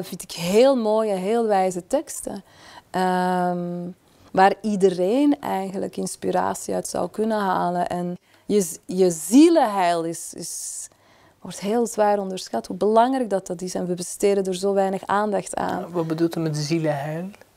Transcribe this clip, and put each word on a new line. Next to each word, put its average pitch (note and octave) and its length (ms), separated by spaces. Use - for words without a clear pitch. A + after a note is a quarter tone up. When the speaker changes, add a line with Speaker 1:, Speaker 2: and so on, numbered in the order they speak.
Speaker 1:
vind F#3 220
ik - 80
heel A3 440
mooie, A3 380
heel G#3+ 340
wijze F#3+ 400
teksten. C4+ 560
Ehm, F3+ 1000
waar F#3+ 300
iedereen G#3 800
eigenlijk F#3+ 560
inspiratie F#3+ 760
uit F3+ 140
zou F3+ 220
kunnen G#3+ 300
halen. F3+ 500
En F3 280
je G3+ 160
z-, E3 240
je F3+ 260
zielenheil G3+ 920
is, E3 300
is, - 540
wordt F3+ 180
heel G#3+ 280
zwaar G#3 320
onderschat, F#3+ 480
hoe F#3+ 100
belangrijk A3+ 520
dat, F#3+ 180
dat F3+ 140
is. F#3 140
En F#3 100
we F3 80
besteden G3 520
er F#3 100
zo G3 180
weinig F#3+ 320
aandacht G3+ 500
aan. F3+ 360
Speaker 2:
Wat E3 160
bedoelt E3 280
u E3+ 40
met D#3 180
zielenheil? D#3 720